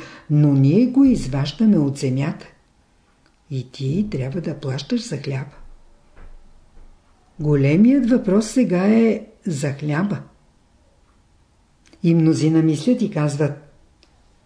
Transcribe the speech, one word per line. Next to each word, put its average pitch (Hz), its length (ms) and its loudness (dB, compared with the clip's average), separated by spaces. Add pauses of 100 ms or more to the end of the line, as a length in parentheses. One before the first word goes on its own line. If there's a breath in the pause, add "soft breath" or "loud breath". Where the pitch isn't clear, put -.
(300 loud breath)
но 147 240 4
ние 143 320 4
го 262 180 2
изваждаме 202 760 0
от 139 200 -2
земята. 139 500 -4 (1040)
И 127 200 -8
ти 160 400 -4
трябва 135 300 -6
да 151 180 -8
плащаш 147 480 -6
за 147 100 -8
хляба. 135 380 -8 (1800)
Големият 160 680 4
въпрос 220 380 2
сега 185 400 0
е 220 400 2 (180)
за 143 280 -4
хляба. 151 480 -4 (1800)
И 170 120 4
мнозина 160 460 2
мислят 160 400 0
и 202 100 -2
казват: 147 640 -4 (720)